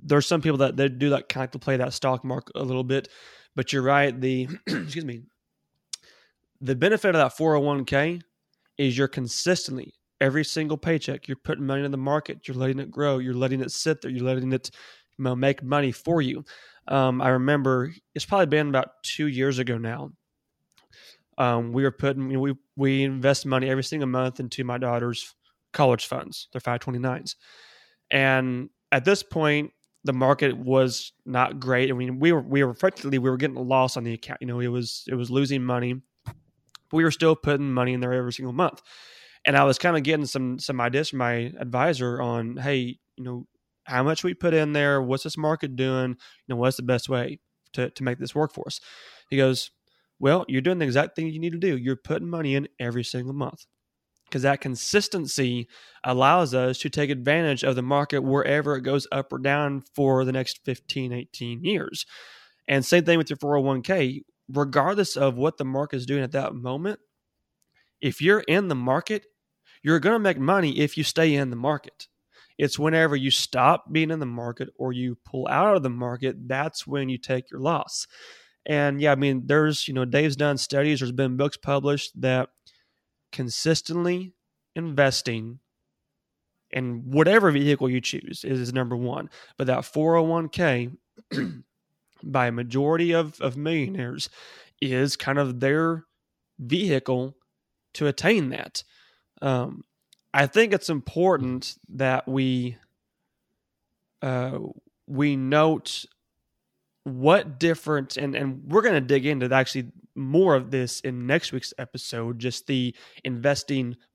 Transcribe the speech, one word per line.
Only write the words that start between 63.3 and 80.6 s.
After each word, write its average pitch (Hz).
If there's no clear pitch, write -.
your 143
four 147
oh 143
one 135
K. 143
Regardless 143
of 135
what 143
the 143
market 139
is 123
doing 139
at 131
that 135
moment, 139
if 139
you're 202
in 190
the 156
market, 131
you're 156
gonna 208
make 190
money 156
if 147
you 156
stay 160
in 139
the 120
market. 139
It's 147
whenever 156
you 135
stop 131
being 156
in 160
the 139
market 120
or 131
you 123
pull 131
out 190
of 165
the 131
market, 123
that's 139
when 139
you 127
take 127
your 135
loss. 147
And 143
yeah, 147
I 135
mean, 135
there's, 151
you 147
know, 131
Dave's 143
done 143
studies, 143